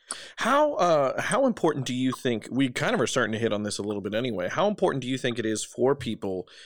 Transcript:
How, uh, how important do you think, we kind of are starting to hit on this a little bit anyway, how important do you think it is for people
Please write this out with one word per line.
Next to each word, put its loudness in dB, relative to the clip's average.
How, 2
uh, 2
how 2
important 0
do -2
you 2
think, -2
we 2
kind -2
of 2
are 2
starting 0
to -2
hit 0
on 0
this -4
a -6
little -4
bit -4
anyway, -2
how 0
important 0
do -8
you -2
think -4
it -2
is -2
for 2
people -6